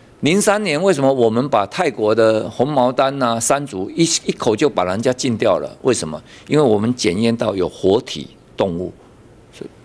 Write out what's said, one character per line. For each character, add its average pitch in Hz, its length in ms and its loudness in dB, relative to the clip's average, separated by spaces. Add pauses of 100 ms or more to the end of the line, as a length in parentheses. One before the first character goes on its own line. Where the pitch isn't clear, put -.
(220)
零 175 200 2
三 208 220 0
年 156 180 -2
为 190 120 4
什 139 100 0
么 135 80 4
我 120 180 4
们 123 200 0
把 104 160 2
泰 165 260 -2
国 110 240 2
的 110 340 2
红 123 160 -2
毛 135 240 2
丹 135 320 0
啊、 117 160 0
山 143 300 0
竹 - 240 -8
一， 170 120 0 (200)
一 - 80 -4
口 - 240 0
就 143 140 0
把 90 160 0
人 95 160 -2
家 127 100 0
禁 127 240 -2
掉 98 240 2
了？ 69 100 -8 (120)
为 127 120 2
什 82 140 -4
么？ 76 140 -10 (260)
因 143 100 0
为 151 60 4
我 110 140 4
们 117 180 0
检 101 260 -2
验 117 140 2
到 110 180 -2
有 92 140 -2
活 95 320 2
体 69 300 -10 (260)
动 92 240 -2
物， 90 140 -8 (580)
所 - 160 -18
以 - 20 -16 (160)